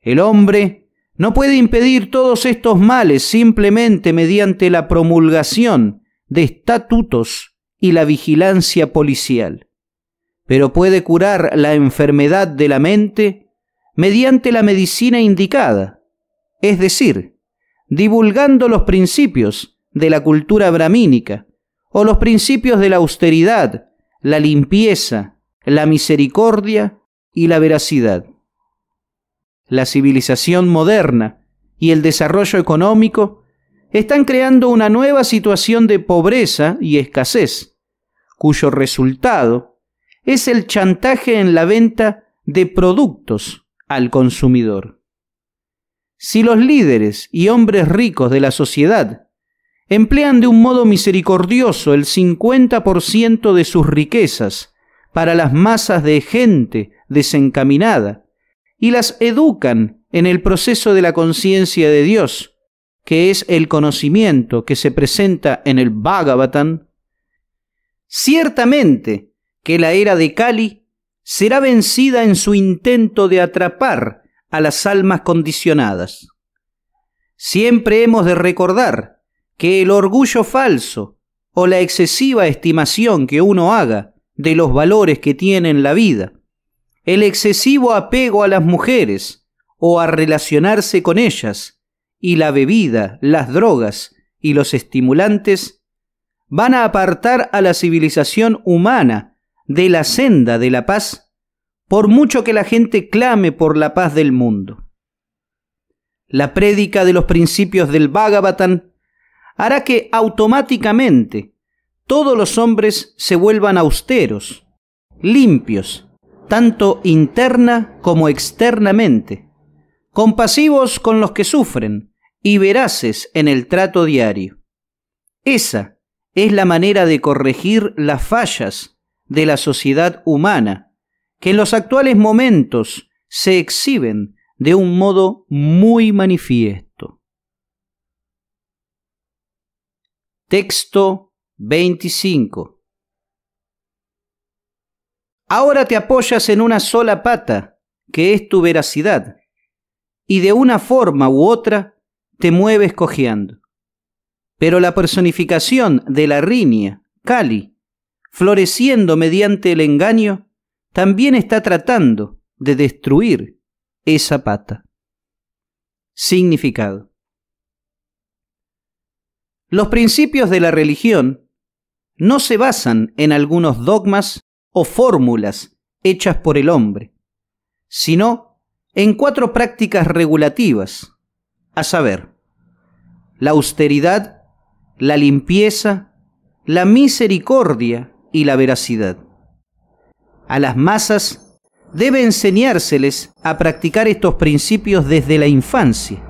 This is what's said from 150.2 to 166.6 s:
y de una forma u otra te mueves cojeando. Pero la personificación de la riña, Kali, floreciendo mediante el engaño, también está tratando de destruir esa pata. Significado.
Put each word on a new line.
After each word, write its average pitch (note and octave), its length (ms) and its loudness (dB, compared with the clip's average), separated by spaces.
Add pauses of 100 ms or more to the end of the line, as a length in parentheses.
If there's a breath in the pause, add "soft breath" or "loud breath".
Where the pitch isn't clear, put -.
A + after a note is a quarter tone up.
y F#3+ 140 0
de F#3+ 120 2
una B3 260 2
forma E3 500 0
u C3+ 160 2
otra G#3+ 540 -2 (400)
te F3 120 0
mueves G3+ 420 2
cojeando. A2+ 680 -4 (960)
Pero E3+ 220 2
la F3+ 140 0
personificación F3 1120 -2
de C#3+ 200 0
la C#3+ 140 0
riña, C#3 600 -2 (200)
Kali, C#3+ 540 -4 (540)
floreciendo G3 880 0
mediante F#3+ 560 0
el D#3+ 80 0
engaño, G3 680 0 (460)
también G3 400 2
está A3 280 0
tratando E3 800 -2 (160)
de C3+ 200 -2
destruir C#3 840 -2 (440)
esa D#3 400 -2
pata. G#2 400 -8 (1300)
Significado. C3 1000 -2 (2500)